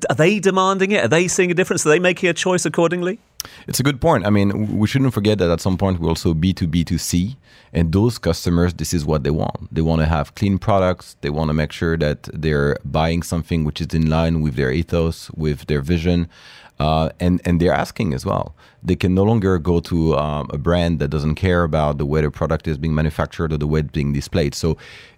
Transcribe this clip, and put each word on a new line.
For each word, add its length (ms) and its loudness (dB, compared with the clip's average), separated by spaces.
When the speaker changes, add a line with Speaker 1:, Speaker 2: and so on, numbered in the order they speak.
Speaker 1:
are 60 2
they 240 4
demanding 520 2
it? 140 2
Are 20 2
they 200 2
seeing 240 0
a 20 2
difference? 320 0
Are 40 2
they 100 6
making 300 2
a 40 2
choice 320 0
accordingly? 540 0
Speaker 2:
It's 120 -4
a 40 0
good 180 0
point. 240 2
I 60 2
mean, 180 4
w-, 260 -2
we 120 2
shouldn't 260 0
forget 240 2
that 140 2
at 100 0
some 160 0
point 220 0
we're 100 0
also 240 0
B 180 2
two 160 -2
B 160 2
two 140 -2
C, 400 -2
and 220 0
those 240 2
customers, 560 0
this 180 -6
is 140 -2
what 180 0
they 80 -2
want. 420 -4
They 80 0
wanna 260 2
have 260 -2
clean 240 0
products. 640 0
They 80 -4
wanna 240 -2
make 180 -2
sure 260 -2
that 260 -2
they're 500 0
buying 380 0
something 440 -2
which 160 -4
is 120 -6
in 160 2
line 320 2
with 140 -2
their 160 0
ethos, 600 -2
with 360 -4
their 140 0
vision, 460 0
uh, 300 2
and, 240 2
and 160 2
they're 100 4
asking 420 -2
as 120 -6
well. 280 -4
They 140 2
can 180 2
no 80 4
longer 340 2
go 220 2
to, 380 0
um, 340 -4
a 60 -6
brand 420 0
that 80 -2
doesn't 280 -2
care 280 2
about 340 0
the 80 -2
way 160 0
the 80 0
product 380 -4
is 100 -4
being 160 -2
manufactured 600 -2
or 40 -2
the 80 -2
way 140 0
it's 120 -4
being 200 -2
displayed. 420 -2
So, 180 -2